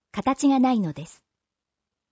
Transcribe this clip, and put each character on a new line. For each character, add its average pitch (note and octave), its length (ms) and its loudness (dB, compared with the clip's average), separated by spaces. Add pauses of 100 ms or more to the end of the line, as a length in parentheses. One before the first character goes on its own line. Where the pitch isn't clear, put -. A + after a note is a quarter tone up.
(100)
形 C4+ 380 -2
が C4+ 100 4
な B3+ 140 4
い A3+ 80 0
の D#3+ 140 -4
で D3 100 -14
す。 - 180 -20 (880)